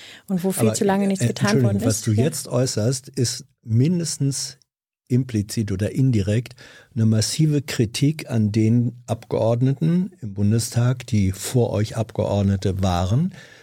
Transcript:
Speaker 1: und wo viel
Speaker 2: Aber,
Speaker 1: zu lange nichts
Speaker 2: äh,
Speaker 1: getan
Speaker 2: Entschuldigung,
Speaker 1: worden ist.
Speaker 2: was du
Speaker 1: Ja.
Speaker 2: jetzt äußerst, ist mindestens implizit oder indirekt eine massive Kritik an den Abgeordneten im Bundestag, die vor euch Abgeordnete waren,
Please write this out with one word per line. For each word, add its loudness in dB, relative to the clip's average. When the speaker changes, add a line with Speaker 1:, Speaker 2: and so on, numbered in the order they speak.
Speaker 1:
und -2
wo 0
viel 2
Speaker 2:
Aber, 0
Speaker 1:
zu 0
lange 2
nichts 0
Speaker 2:
äh, 4
Speaker 1:
getan 0
Speaker 2:
Entschuldigung, 2
Speaker 1:
worden -
ist. 0
Speaker 2:
was 0
du 0
Speaker 1:
Ja. 4
Speaker 2:
jetzt -4
äußerst, -2
ist -4
mindestens 0
implizit -2
oder -2
indirekt 0
eine 2
massive 2
Kritik -2
an 0
den 2
Abgeordneten 0
im -10
Bundestag, 0
die 2
vor -2
euch -2
Abgeordnete 0
waren, 0